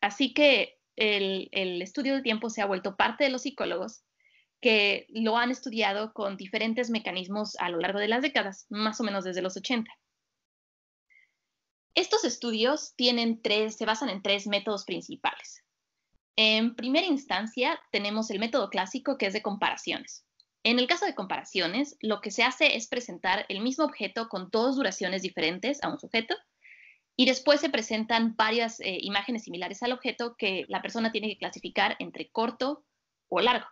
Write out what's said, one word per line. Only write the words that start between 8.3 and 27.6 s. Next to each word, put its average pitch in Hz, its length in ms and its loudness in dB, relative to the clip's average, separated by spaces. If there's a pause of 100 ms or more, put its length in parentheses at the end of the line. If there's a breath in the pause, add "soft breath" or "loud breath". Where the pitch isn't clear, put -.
más 214 320 -2
o 233 40 0
menos 202 200 -2
desde 185 180 -4
los 185 140 -4
ochenta. 226 340 -2 (2000 soft breath)
Estos 370 280 2
estudios 240 680 0
tienen 233 460 2
tres, 214 360 2
se 220 100 -4
basan 220 240 0
en 190 100 -6
tres 196 260 0
métodos 202 380 0
principales. - 800 -8 (720)
En 220 400 4
primera 285 300 2
instancia, 262 760 0 (100)
tenemos 214 400 -2
el 196 80 -2
método 226 300 0
clásico, 208 480 -2
que - 80 -2
es 196 80 0
de 208 80 -2
comparaciones. 175 840 -4 (360)
En 240 160 4
el 247 80 2
caso 349 200 2
de 339 80 -2
comparaciones, 190 840 -2
lo 208 200 0
que 214 100 -8
se 226 120 0
hace 269 340 4
es 226 100 -6
presentar 202 640 -2
el 196 140 -6
mismo 262 240 0
objeto 226 420 -4
con 185 220 -8
dos 247 260 2
duraciones 196 460 -2
diferentes 185 600 -2
a 175 60 -2
un 170 100 -6
sujeto, 226 380 -4 (800 loud breath)
y 254 80 6
después 285 380 4